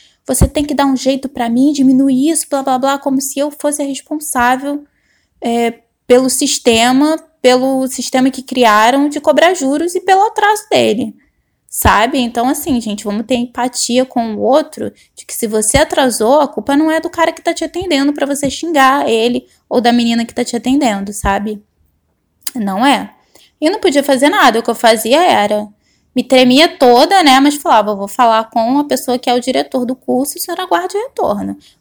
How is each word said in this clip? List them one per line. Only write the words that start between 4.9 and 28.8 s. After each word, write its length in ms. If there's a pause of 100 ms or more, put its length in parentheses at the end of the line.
é, 380 (260)
pelo 240
sistema, 880 (240)
pelo 460
sistema 420
que 140
criaram 680
de 100
cobrar 340
juros 420
e 60
pelo 200
atraso 480
dele, 460 (520)
sabe? 520
Então, 280
assim, 320
gente, 240
vamos 220
ter 100
empatia 680
com 300
o 60
outro, 520 (220)
de 100
que 80
se 140
você 320
atrasou, 600
a 80
culpa 300
não 140
é 80
do 100
cara 220
que 100
tá 120
te 100
atendendo 500
pra 140
você 220
xingar 600
ele 380 (200)
ou 140
da 100
menina 340
que 100
tá 80
te 120
atendendo, 560
sabe? 520 (880)
Não 320
é. 280 (460)
E 60
eu 60
não 80
podia 240
fazer 260
nada, 300
o 40
que 60
eu 60
fazia 480
era, 440 (480)
me 80
tremia 440 (100)
toda, 460
né, 160
mas 160
falava, 340
"Eu 80
vou 100
falar 440
com 260
a 60